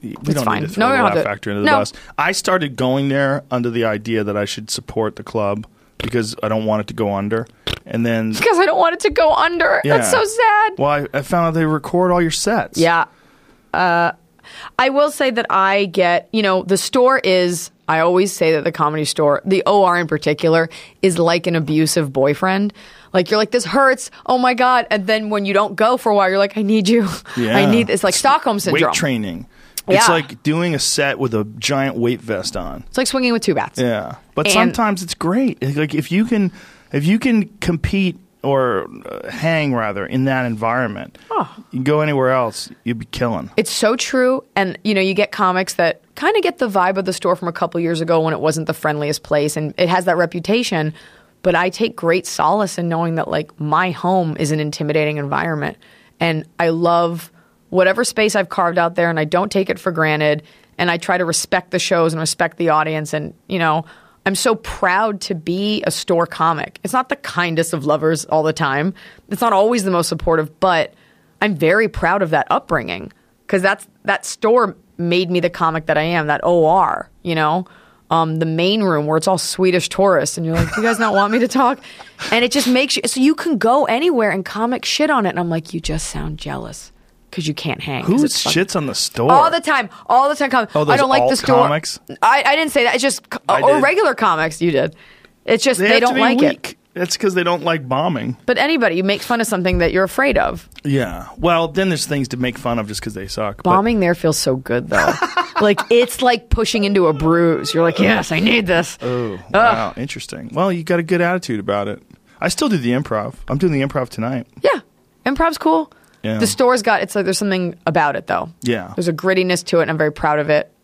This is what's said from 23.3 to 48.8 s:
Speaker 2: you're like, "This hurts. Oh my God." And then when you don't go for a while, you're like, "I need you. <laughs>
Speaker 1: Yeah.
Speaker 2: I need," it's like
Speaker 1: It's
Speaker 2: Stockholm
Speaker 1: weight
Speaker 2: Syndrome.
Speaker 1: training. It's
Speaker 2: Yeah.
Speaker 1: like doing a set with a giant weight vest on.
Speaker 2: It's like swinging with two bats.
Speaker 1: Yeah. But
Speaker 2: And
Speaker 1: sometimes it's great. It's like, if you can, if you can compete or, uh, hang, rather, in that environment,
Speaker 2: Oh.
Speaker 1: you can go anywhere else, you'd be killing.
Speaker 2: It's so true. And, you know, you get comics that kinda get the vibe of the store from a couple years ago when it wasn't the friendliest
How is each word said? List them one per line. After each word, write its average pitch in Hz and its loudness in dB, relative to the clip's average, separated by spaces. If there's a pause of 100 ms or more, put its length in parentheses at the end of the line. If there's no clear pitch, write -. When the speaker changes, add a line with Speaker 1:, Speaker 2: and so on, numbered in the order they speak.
Speaker 2:
you're 214 2
like, 214 0
"This 247 0
hurts. 262 2 (160)
Oh 254 2
my 254 2
God." 254 2
And 202 -2
then 220 0
when 208 -2
you 196 -2
don't 202 2
go 220 2
for 240 0
a - 4
while, 196 4
you're 190 2
like, 202 0
"I 220 -2
need 208 2
you. 226 4 (140)
<laughs> - -12
Speaker 1:
Yeah. 110 0
Speaker 2:
I 196 4
need," 226 2
it's - -2
like 185 2
Speaker 1:
It's - -2
Speaker 2:
Stockholm 277 2
Speaker 1:
weight 202 -4
Speaker 2:
Syndrome. 151 0
Speaker 1:
training. 107 -4 (420)
It's 202 4
Speaker 2:
Yeah. 196 4
Speaker 1:
like 143 -4
doing 165 0
a 139 -4
set 139 -2
with 120 -2
a 107 0 (140)
giant 135 -2
weight 120 0
vest 101 -6
on. 78 -10
Speaker 2:
It's - -6
like 262 0
swinging 254 0
with 226 0
two 180 2
bats. - -4
Speaker 1:
Yeah. 107 -2 (200)
But 151 0
Speaker 2:
And 202 2
Speaker 1:
sometimes 208 2
it's 170 -10
great. 208 0
It's 139 -2
like, 151 -2
if - -2
you 202 2
can, 208 0 (400)
if 143 -2
you 196 4
can 220 2 (120)
compete 180 0 (260)
or, 131 0 (180)
uh, - -12
hang, 151 0
rather, 104 -2
in 131 0
that 131 0
environment, 113 -4 (120)
Speaker 2:
Oh. 415 -4 (240)
Speaker 1:
you 127 -6
can 131 -4
go 151 2
anywhere 139 0
else, 127 -2 (140)
you'd 117 -4
be 113 -12
killing. 110 -4
Speaker 2:
It's - -2
so 226 0
true. 254 0 (120)
And, 190 -2
you 214 0
know, 190 2
you 190 2
get 202 0
comics 185 0
that 170 0 (140)
kinda 403 0
get 349 -2
the 247 0
vibe 190 2
of 190 -2
the 185 -2
store 180 0
from 175 -6
a 170 -6
couple 170 -2
years 165 -2
ago 165 2
when 160 0
it 98 -4
wasn't 156 0
the 165 -4
friendliest 147 -4